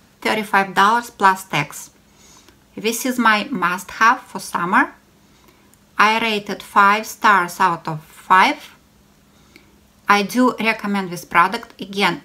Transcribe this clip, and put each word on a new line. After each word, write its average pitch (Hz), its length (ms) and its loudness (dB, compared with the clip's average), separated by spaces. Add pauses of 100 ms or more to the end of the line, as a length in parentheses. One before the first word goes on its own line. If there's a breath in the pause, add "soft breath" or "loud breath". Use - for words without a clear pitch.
(200)
thirty-five 208 540 -2
dollars 220 360 2
plus 190 340 2
tax. - 460 -6 (840 soft breath)
This 226 300 -4
is 247 120 -2
my 214 320 2
must-have 190 680 0
for - 200 -14
summer. 196 540 -2 (1040 soft breath)
I 220 220 2
rated 208 420 -4
five 208 440 2
stars 185 540 0
out 175 260 0
of 156 160 -8
five. - 720 0 (1300 soft breath)
I 202 160 4
do 240 360 2
recommend 202 500 -4
this 170 140 -10
product. 185 560 -2
Again, 190 440 -2